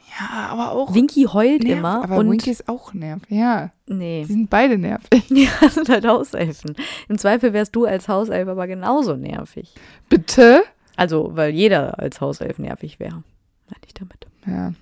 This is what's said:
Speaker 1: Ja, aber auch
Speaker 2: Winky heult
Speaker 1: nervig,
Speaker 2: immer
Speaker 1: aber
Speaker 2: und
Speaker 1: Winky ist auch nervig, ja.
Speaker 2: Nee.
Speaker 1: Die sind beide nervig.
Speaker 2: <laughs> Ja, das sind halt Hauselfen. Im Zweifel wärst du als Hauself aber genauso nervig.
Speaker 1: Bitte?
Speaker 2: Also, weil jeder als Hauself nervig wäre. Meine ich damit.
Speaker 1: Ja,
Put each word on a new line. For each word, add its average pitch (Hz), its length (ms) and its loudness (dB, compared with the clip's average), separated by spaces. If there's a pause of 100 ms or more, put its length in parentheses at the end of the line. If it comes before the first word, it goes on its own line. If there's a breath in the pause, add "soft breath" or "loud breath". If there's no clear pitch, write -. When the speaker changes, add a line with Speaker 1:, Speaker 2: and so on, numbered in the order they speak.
(180)
Speaker 1:
Ja, 208 300 -10
aber 233 220 -6
auch 247 220 -4
Speaker 2:
Winky 269 300 4
heult 233 400 2
Speaker 1:
nervig, 226 160 0
Speaker 2:
immer 190 240 -2
Speaker 1:
aber 185 140 -2
Speaker 2:
und 220 140 4
Speaker 1:
Winky 226 180 0
ist - 200 -8
auch 240 240 -12
nervig, 156 360 -12
ja. 208 420 -2 (160)
Speaker 2:
Nee. 170 400 -6
Speaker 1:
Die 208 60 -4
sind 214 160 -2
beide 233 280 2
nervig. - 480 -2
Speaker 2:
<laughs> - 40 -10
Ja, 269 200 4 (120)
das 302 140 6
sind 311 140 -2
halt 220 160 2
Hauselfen. 170 680 -2 (320 loud breath)
Im 208 100 -4
Zweifel 220 360 0
wärst 208 220 -2
du 233 100 0
als 190 240 -2
Hauself 190 400 -2
aber 185 180 -6
genauso 190 480 -2
nervig. - 580 -12 (360 loud breath)
Speaker 1:
Bitte? 254 540 8 (340)
Speaker 2:
Also, 165 380 -2
weil 151 180 0
jeder 170 460 2
als - 200 -8
Hauself 139 400 -8
nervig - 400 -12
wäre. 165 240 -12 (460)
Meine - 160 -20
ich - 80 -20
damit. - 340 -20 (180)
Speaker 1:
Ja, 180 360 -6